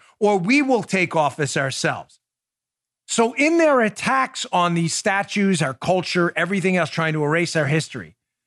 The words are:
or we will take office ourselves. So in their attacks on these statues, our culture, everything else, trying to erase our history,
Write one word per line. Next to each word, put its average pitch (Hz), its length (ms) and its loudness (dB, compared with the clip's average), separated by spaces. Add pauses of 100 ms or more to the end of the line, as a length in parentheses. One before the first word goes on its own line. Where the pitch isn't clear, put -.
(180)
or 208 200 2
we 226 240 2
will 262 200 0
take 180 320 -2
office 147 440 0
ourselves. 135 640 -4 (840)
So 233 280 0
in 311 240 2
their 294 240 4
attacks 247 720 -2
on 175 220 2
these 170 180 0
statues, 196 680 0
our 135 120 -2
culture, 175 640 0
everything 185 400 0
else, 165 120 0
trying 160 220 -2
to 156 140 -2
erase 165 320 0
our 147 100 0
history, 135 480 -4 (320)